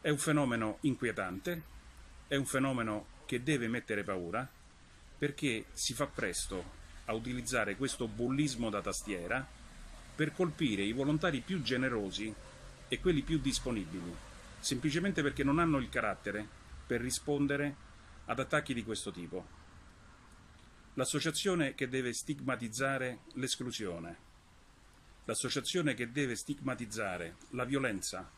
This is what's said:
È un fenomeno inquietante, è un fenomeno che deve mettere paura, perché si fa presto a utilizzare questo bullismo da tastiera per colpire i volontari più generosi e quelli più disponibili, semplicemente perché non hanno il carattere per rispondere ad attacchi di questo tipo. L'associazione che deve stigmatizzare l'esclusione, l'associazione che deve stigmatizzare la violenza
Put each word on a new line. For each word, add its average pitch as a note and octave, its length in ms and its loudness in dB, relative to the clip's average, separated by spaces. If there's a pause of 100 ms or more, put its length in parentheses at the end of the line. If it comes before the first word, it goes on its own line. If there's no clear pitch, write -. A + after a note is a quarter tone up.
È D#3+ 100 0
un D3 80 4
fenomeno A#2+ 640 2
inquietante, A#2 800 0 (640)
è C#3+ 80 2
un C#3 100 2
fenomeno B2 600 2 (180)
che B2 180 -2
deve B2 260 4
mettere A2 360 0
paura, F#2+ 440 0 (680)
perché C#3+ 540 0
si - 220 -2
fa C#3 120 2
presto - 800 -4 (220)
a A2+ 80 0
utilizzare A#2+ 640 0
questo B2+ 320 0
bullismo A#2+ 640 2
da G2+ 100 0
tastiera G2 680 -2 (680)
per D3+ 180 2
colpire D3 500 2
i G#2 100 2
volontari D3 480 2
più F#3 220 -2
generosi A2 680 0 (560)
e B2 120 0
quelli E3+ 220 4
più D#3+ 160 2
disponibili, F#2+ 760 -2 (440)
semplicemente D#3 640 2
perché C#3 220 2
non C#3+ 140 6
hanno D#3+ 200 6
il C3 100 0
carattere G#2 580 0 (400)
per A#2+ 140 2
rispondere C#3+ 760 2 (520)
ad A#2+ 120 0
attacchi C#3+ 360 2
di A#2 100 0
questo G#2 260 -2
tipo. F2 540 -8 (1300)
L'associazione D3+ 800 2
che C3 140 0
deve B2 240 0
stigmatizzare B2+ 1080 0 (140)
l'esclusione, A2 840 -2 (1080)
l'associazione C3 680 0
che A#2 160 -2
deve B2+ 260 0
stigmatizzare G#2+ 1000 -2 (140)
la B2 140 0
violenza A2+ 720 0